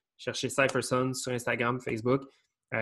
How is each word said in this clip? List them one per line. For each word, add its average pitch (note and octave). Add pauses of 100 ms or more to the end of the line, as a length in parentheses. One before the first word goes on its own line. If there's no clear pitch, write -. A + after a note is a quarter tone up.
(180)
cherchez B2
Cypher C3
Sun C3
sur B2+
Instagram, A#2+
Facebook. B2 (520)
Euh, A#2